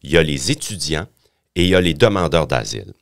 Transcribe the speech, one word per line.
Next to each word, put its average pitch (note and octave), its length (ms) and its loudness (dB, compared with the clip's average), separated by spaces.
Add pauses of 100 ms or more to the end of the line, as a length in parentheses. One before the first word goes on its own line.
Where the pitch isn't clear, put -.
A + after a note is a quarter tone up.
il C#2 80 -16
y D#2+ 80 4
a E2 60 6
les D2 260 -2
étudiants D#2+ 560 -6 (500)
et F2 100 4
il F2+ 40 2
y F#2 60 4
a F#2 60 6
les E2+ 120 0
demandeurs E2+ 540 2
d'asile. G#1+ 540 -6